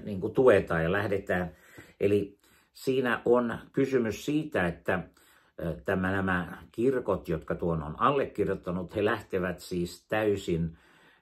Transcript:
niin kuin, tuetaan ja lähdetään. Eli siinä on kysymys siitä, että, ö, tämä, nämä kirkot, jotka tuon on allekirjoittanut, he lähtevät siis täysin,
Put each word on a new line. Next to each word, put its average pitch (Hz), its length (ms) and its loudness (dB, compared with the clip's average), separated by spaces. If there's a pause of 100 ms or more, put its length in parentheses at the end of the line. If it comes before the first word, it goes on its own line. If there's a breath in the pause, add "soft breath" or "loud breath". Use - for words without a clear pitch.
niin 101 180 -6
kuin, - 120 -4
tuetaan 95 500 6
ja 82 80 0
lähdetään. 98 600 -2 (480 loud breath)
Eli 101 400 2 (340 soft breath)
siinä 123 520 -2
on 120 320 4 (140)
kysymys 120 540 0
siitä, 147 420 0
että, 87 360 -2 (580 soft breath)
ö, 82 140 -4 (100)
tämä, 92 260 0
nämä 90 460 -2 (140)
kirkot, 120 580 0
jotka 82 260 -2
tuon 82 280 -2
on 76 140 -10
allekirjoittanut, 98 960 -2
he 104 100 2
lähtevät 92 540 -2
siis - 480 -6
täysin, 95 680 0 (440 soft breath)